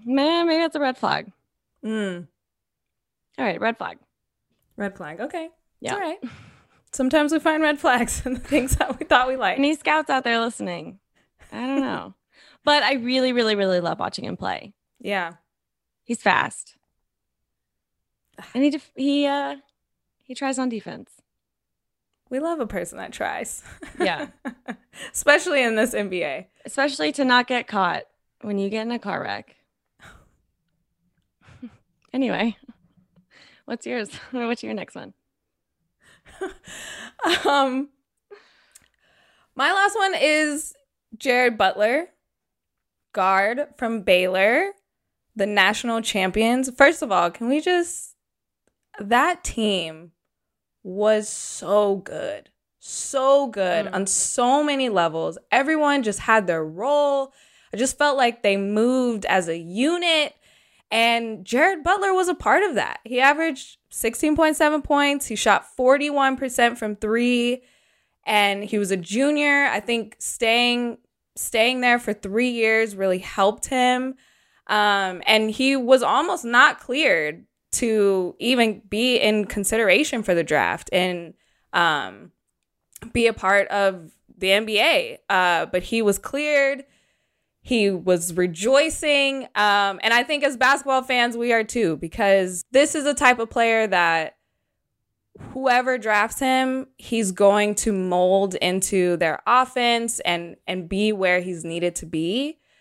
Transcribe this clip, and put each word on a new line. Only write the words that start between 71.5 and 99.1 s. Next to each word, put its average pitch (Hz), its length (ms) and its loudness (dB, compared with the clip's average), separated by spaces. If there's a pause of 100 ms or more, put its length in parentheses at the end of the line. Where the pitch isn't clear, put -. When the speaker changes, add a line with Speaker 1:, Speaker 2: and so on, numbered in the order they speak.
Speaker 2:
there 247 160 4
for 226 160 -4
three 220 360 -2
years 220 460 0
really 190 220 0
helped 196 480 0
him. 254 480 0 (540)
Um, 202 580 0
and 220 240 4
he 262 260 0
was 254 280 4
almost 285 420 0
not 247 340 4
cleared 185 680 -2 (280)
to 202 640 0
even 233 480 0
be 247 300 0
in 214 280 2
consideration 220 800 0
for 185 120 0
the 170 80 0
draft 117 500 -2
and, 180 400 -2 (400)
um, 147 580 -2 (800)
be 233 160 2
a 220 60 2
part 196 360 2
of 196 420 -2 (260)
the 190 140 0
N 214 140 2
B 214 140 0
A. 226 380 0 (120)
Uh, 180 360 2
but 185 180 -2
he 226 200 -2
was 202 160 2
cleared. 277 640 -2 (760)
He 220 280 2
was 175 460 0
rejoicing. 269 1120 0 (100)
Um, 202 480 2
and 226 100 2
I 240 100 4
think 285 200 -4
as 269 120 0
basketball 262 460 2
fans, 247 340 0
we 240 160 0
are 226 120 2
too, 202 340 -2
because 185 720 2
this 277 220 4
is 294 140 -2
a 285 80 0
type 247 240 4
of 226 100 -4
player 226 380 2
that 165 500 0 (1120)
whoever 254 460 2
drafts 214 420 0
him, 262 480 0 (100)
he's 220 340 -2
going 208 440 4
to 220 160 -2
mold 185 640 2
into 180 640 0